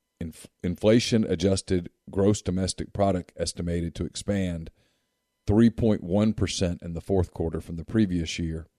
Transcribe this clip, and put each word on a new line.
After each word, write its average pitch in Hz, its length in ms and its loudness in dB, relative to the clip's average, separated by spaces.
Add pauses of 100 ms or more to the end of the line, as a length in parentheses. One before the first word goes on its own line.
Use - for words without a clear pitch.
(200)
inf-, 82 260 -12 (160)
inflation-adjusted 95 1300 2 (180)
gross 101 340 2
domestic 90 500 -4
product 95 440 0
estimated 85 600 -4
to 87 80 -4
expand 90 680 -4 (720)
three 110 260 6
point 110 340 0
one 104 300 2
percent 90 480 -2
in 85 100 -8
the 82 80 -8
fourth 92 320 0
quarter 80 280 -4
from - 140 -12
the 82 100 -8
previous 90 540 0
year, 80 300 -6 (100)